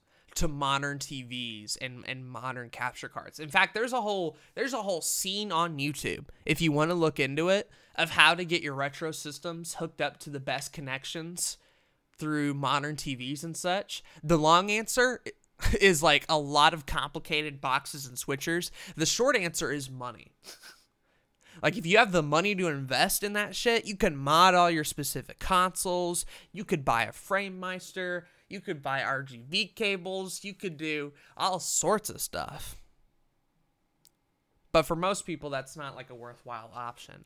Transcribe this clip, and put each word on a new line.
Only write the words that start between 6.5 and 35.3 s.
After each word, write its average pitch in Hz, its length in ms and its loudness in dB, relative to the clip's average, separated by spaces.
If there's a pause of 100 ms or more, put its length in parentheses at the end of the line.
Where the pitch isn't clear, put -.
you 165 100 4
wanna 156 220 4
look 160 260 2
into 147 300 0
it, 202 220 0 (240)
of 160 160 -2
how 165 240 8
to 180 100 -4
get 165 160 0
your 143 140 -6
retro 143 360 -4
systems 165 640 -10
hooked 160 260 -6
up 143 180 -4
to - 100 -14
the 143 100 -8
best 135 340 -6
connections 160 840 -6 (640)
through 147 340 0
modern 143 440 0
T 135 180 -4
Vs 131 280 -6
and 165 140 -8
such. - 460 -4 (180)
The 160 160 6
long 170 320 8
answer 226 540 0 (240)
<laughs> - 320 2
is, 170 240 8
like, 147 240 6
a 160 100 4
lot 147 360 6
of 156 120 -8
complicated 147 760 -4
boxes 139 440 -2
and 123 120 -14
switchers. 165 540 -2 (260)
The 156 80 2
short 254 320 4
answer 170 340 -2
is 139 180 -4
money. 123 440 -12 (100)
<laughs> - 80 -18 (1120)
Like, 156 140 0
if 165 80 -4
you 185 140 6
have 226 120 6
the 175 100 4
money 160 320 2
to 180 140 -2
invest 139 560 0
in 208 100 -2
that 202 220 -4
shit, 233 300 2
you 208 100 -8
can 170 220 2
mod 160 360 8
all 175 160 8
your 160 140 0
specific - 560 -6
consoles, 180 880 0 (260)
you 185 140 -10
could 151 180 -2
buy 117 220 2
a 110 80 -6
FrameMeister, 185 1080 -4 (260)
you 196 100 -12
could 160 240 -8
buy 135 180 -2
R 131 220 -2
G 127 260 -16
B 196 180 0
cables, 190 760 -4
you 196 100 -10
could 170 220 -8
do 151 380 -6 (240)
all 180 220 0
sorts - 500 0
of - 100 -10
stuff. - 560 -8 (2000)
But 160 100 6
for 165 140 -4
most 190 280 -2
people, 147 240 -8